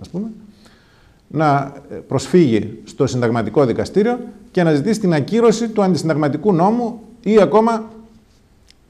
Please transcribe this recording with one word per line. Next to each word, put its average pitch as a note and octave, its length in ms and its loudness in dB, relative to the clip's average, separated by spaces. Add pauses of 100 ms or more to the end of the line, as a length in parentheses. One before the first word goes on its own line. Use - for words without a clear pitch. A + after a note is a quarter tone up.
ας - 80 -20
πούμε, G3+ 180 -8 (1000)
να, C#3+ 460 -2 (160)
ε, - 60 -14
προσφύγει C3 880 0
στο - 240 -4
συνταγματικό A#2+ 580 0
δικαστήριο G#3+ 540 -2 (320)
και F3+ 120 0
να E3 100 2
ζητήσει G#3 260 0
την F3+ 140 0
ακύρωση A3 560 2
του G#3+ 140 0
αντισυνταγματικού D#3+ 680 0
νόμου A3 460 0 (240)
ή G#3+ 180 4
ακόμα A3 420 2 (1080)